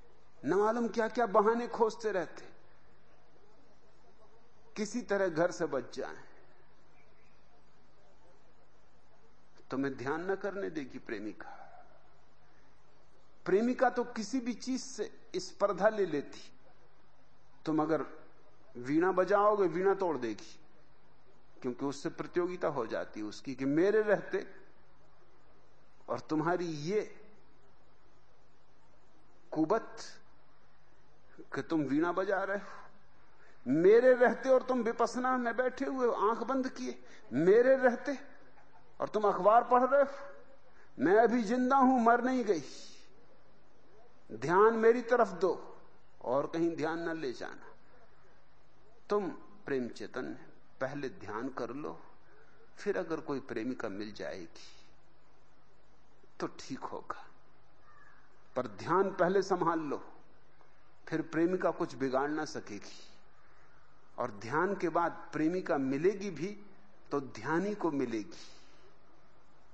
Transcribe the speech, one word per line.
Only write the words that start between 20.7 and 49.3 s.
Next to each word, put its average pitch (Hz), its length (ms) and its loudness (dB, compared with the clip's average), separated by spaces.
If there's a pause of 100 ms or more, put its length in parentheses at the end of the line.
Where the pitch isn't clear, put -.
क्योंकि 123 220 -2
उससे 139 260 -2
प्रतियोगिता 175 600 0
हो 127 160 -2
जाती 104 340 -4
है 107 60 -4
उसकी 127 280 -8
कि 131 120 -4
मेरे 190 360 6
रहते 196 440 2 (1600)
और 120 140 -2
तुम्हारी 170 440 0
ये 165 340 0 (2500)
कुबत 160 440 2 (1600)
कि 139 80 -2
तुम 160 200 2
वीणा 156 300 2
बजा 190 320 2
रहे 196 140 0
हो, - 180 -8 (880)
मेरे 202 480 10
रहते 240 340 6
और 254 160 8
तुम 254 180 2
विपसना 247 560 2
में 233 180 0
बैठे 254 280 0
हुए 262 220 2
हो, 226 60 6 (160)
आंख 226 160 2
बंद 262 260 0
किए, 247 280 -6 (320)
मेरे 214 480 10
रहते 254 400 4 (840)
और 139 80 0
तुम 214 160 2
अखबार 202 400 8
पढ़ 247 200 8
रहे 277 180 6
हो, 269 60 6 (880)
मैं 165 200 8
अभी 233 260 8
जिंदा 254 340 4
हूं, 262 220 10
मर 233 220 8
नहीं 254 220 2
गई। 175 180 4 (1700)
ध्यान 180 460 8
मेरी 226 280 8
तरफ 240 300 6
दो 175 160 4 (760)
और 143 220 2
कहीं 165 300 0
ध्यान 165 320 -2
न 165 80 -2
ले 143 160 -4
जाना। - 340 -8 (1400)
तुम 208 180 2 (380)